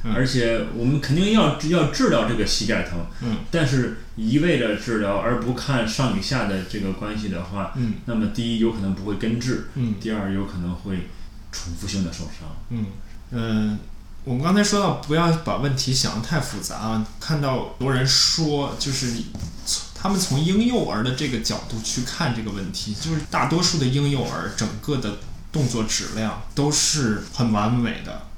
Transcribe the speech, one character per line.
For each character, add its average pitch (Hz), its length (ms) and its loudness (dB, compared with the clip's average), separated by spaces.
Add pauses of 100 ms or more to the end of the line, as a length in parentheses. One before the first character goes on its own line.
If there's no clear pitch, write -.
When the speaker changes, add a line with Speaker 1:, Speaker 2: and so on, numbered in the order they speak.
Speaker 1:
嗯。 113 80 0
Speaker 2:
而 123 140 4
且 117 480 2
我 120 100 0
们 135 160 4
肯 135 140 0
定 196 180 4
要， 165 240 6 (120)
要 156 240 4
治 254 180 4
疗 113 180 4
这 - 60 2
个 104 100 2
膝 - 220 2
盖 98 160 2
疼。 87 240 -2 (140)
Speaker 1:
嗯。 117 160 0 (160)
Speaker 2:
但 160 140 4
是 123 320 2 (160)
一 113 260 4
味 175 180 4
地 110 180 2
治 110 220 -2
疗 101 180 2
而 113 240 2
不 120 140 0
看 120 340 0
上 110 300 2
与 - 20 2
下 120 260 0
的 95 180 0
这 107 140 -6
个 95 140 -2
关 107 260 -4
系 107 100 -2
的 90 160 -4
话， 95 320 -4
Speaker 1:
嗯。 113 180 0 (100)
Speaker 2:
那 120 100 -2
么 110 140 2
第 117 260 -2
一， 113 40 0
有 113 140 4
可 110 80 -6
能 98 140 0
不 95 100 -6
会 101 120 -2
根 117 240 0
治。 123 340 -2
Speaker 1:
嗯。 117 260 0
Speaker 2:
第 110 100 -4
二， 101 220 -2
有 98 120 0
可 90 140 -6
能 87 160 -2
会 90 340 -4 (440)
重 - 220 -8
复 90 120 -8
性 95 160 -2
的 85 100 -2
受 82 120 -8
伤。 76 320 -10 (140)
Speaker 1:
嗯， 117 160 -2 (440)
呃， 110 480 2 (460)
我 135 100 0
们 127 80 0
刚 175 120 4
才 208 100 6
说 208 160 4
到 170 140 2
不 139 200 -2
要 165 160 6 (140)
把 101 140 0
问 135 180 2
题 131 160 0
想 123 280 2
得 214 60 -4
太 160 140 0
复 104 200 -6
杂 - 180 -6
啊， 110 280 0 (140)
看 156 200 0
到 127 380 0
很 127 80 -2
多 139 60 2
人 131 140 4
说， 147 720 2
就 143 120 -2
是 127 220 -2 (840)
他 - 140 -4
们 196 100 2
从 143 220 2
婴 196 260 4
幼 240 220 2
儿 107 160 0
的 127 100 0
这 143 140 -2
个 120 120 -2
角 - 280 -2
度 110 160 -4
去 - 180 -2
看 127 320 -2
这 113 80 -4
个 107 80 -4
问 95 220 -4
题， 107 220 -6
就 160 200 -2
是 151 60 0 (100)
大 127 160 2
多 160 160 2
数 170 160 2
的 135 60 2
婴 143 260 2
幼 131 140 0
儿 85 320 -4
整 113 100 0 (140)
个 143 160 -2
的 110 220 -4 (340)
动 139 160 2
作 113 160 0
质 107 220 -2 (100)
量 107 260 -2 (120)
都 143 180 2
是 120 500 2 (100)
很 117 200 2
完 107 200 4
美 120 320 0
的。 - 220 -10 (120)